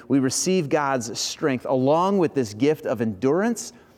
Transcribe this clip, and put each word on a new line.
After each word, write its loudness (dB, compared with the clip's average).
we 2
receive 0
God's -2
strength -2
along 2
with 2
this 0
gift 0
of -2
endurance 0